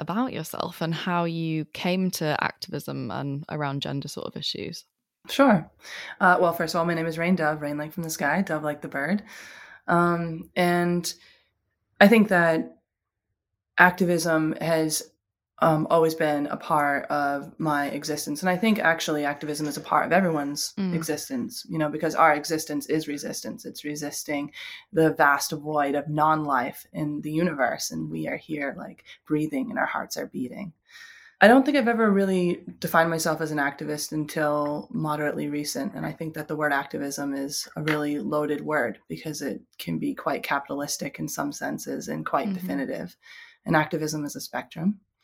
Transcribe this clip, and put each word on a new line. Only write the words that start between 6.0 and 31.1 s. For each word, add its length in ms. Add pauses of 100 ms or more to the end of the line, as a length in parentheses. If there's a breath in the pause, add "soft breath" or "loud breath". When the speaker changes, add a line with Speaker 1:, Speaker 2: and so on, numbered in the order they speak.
Speaker 2:
Uh, 200
well, 120
first 220
of 60
all, 60
my 80
name 120
is 120
Rain 180
Dove, 260
rain 160
like 140
from 100
the 80
sky, 320
dove 220
like 160
the 80
bird. 340 (640 loud breath)
Um, 680
and 580 (840 soft breath)
I 80
think 220
that 480 (1000)
activism 800
has, 440 (580)
um, 280
always 240
been 320
a 100
part 540
of 500
my 280
existence. 520
And 80
I 80
think 220
actually 480
activism 400
is 100
a 60
part 240
of 60
everyone's 680
Speaker 1:
Mm. 160
Speaker 2:
existence, 760
you 80
know, 140
because 240
our 180
existence 540
is 200
resistance. 600
It's 180
resisting 680 (380 loud breath)
the 220
vast 400
void 440
of 120
non-life 840
in 260
the 100
universe. 600
And 200
we 160
are 120
here, 400
like, 260 (220 loud breath)
breathing 420
and 100
our 60
hearts 320
are 120
beating. 440 (720 loud breath)